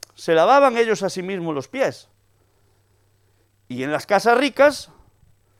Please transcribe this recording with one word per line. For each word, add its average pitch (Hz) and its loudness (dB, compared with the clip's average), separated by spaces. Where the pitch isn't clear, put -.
se - -2
lavaban 240 4
ellos 220 -2
a 185 -4
sí 185 -10
mismos 175 -8
los 135 -8
pies. 247 -6
Y 123 -8
en 143 -6
las 147 -6
casas 214 2
ricas, 269 0